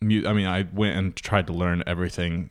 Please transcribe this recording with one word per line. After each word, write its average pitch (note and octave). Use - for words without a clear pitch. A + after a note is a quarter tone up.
mu-, G#2+
I G#2
mean, G2+
I F#2
went G2+
and F#2
tried F#2+
to F2
learn F2
everything F2